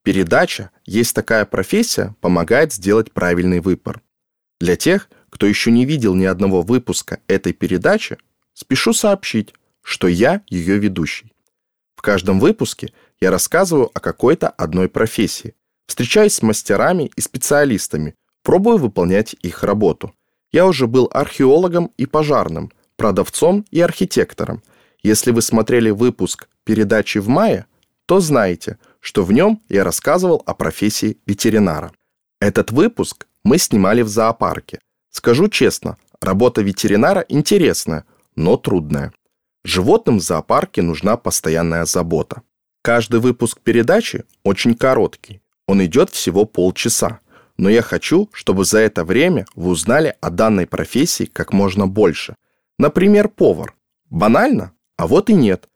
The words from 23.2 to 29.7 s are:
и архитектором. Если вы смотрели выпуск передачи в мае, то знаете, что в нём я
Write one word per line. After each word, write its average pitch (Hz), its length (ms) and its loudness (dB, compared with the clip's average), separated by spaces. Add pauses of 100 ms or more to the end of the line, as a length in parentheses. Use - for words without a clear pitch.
и 165 100 0
архитектором. - 840 -4 (400)
Если 107 280 2
вы 113 100 2
смотрели 113 480 2
выпуск 104 580 -2 (160)
передачи 107 540 0
в 101 100 -2
мае, 151 380 0 (400)
то 185 160 2
знаете, 104 560 0 (240)
что - 240 -2
в 98 80 2
нём 208 340 2
я 98 160 0